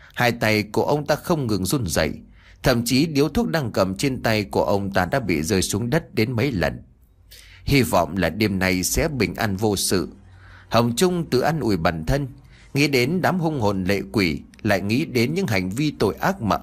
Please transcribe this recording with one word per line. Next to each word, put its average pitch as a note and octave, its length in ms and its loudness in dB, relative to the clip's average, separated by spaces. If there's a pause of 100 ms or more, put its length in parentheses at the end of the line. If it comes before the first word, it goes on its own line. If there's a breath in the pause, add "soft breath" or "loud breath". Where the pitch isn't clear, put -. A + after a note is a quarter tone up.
(140 loud breath)
Hai B2 180 2
tay A2 300 2
của G#2+ 200 -2
ông D3 240 0
ta D3+ 100 2
không D3+ 300 -2
ngừng F#2+ 200 0
run B2+ 200 0
rẩy. D#2+ 260 0 (500 soft breath)
Thậm A#2+ 220 2
chí B2+ 220 2
điếu D3+ 220 2
thuốc G3+ 200 0
đang D3+ 240 -2
cầm F#2+ 240 0
trên C3 260 -2
tay G#2+ 220 2
của F#2+ 200 0
ông G2 280 0
ta F#2+ 120 2
đã C3+ 160 0
bị F2+ 220 0
rơi F2+ 200 2
xuống A2+ 280 -4
đất E3 240 -2
đến A2+ 180 0
mấy B2+ 200 0
lần. C#2+ 300 -2 (840 loud breath)
Hy C#3 180 4
vọng F2 340 0
là E2+ 140 0
đêm G2+ 280 0
nay F#2 240 0
sẽ C#3+ 260 0
bình A2+ 260 -2
an G2+ 220 -2
vô G#2 200 0
sự. F2+ 320 0 (600 loud breath)
Hồng A#2+ 280 2
Trung F3+ 340 0
tự B2 100 2
an D#3 200 0
ủi G#2+ 160 0
bản E2 300 -2
thân, C#3 220 0 (460 soft breath)
nghĩ C#3+ 140 2
đến C#3 340 2
đám D3 180 2
hung D#3 200 -2
hồn G2+ 240 0
lệ G2 160 0 (120)
quỷ, E2+ 280 0 (220)
lại G2+ 180 2
nghĩ A2 240 0
đến B2 300 0
những F#3+ 120 -2
hành F#2+ 240 -2
vi C#3+ 200 -2
tội G#2+ 240 0
ác F#3+ 280 -4
mà F#2+ 200 0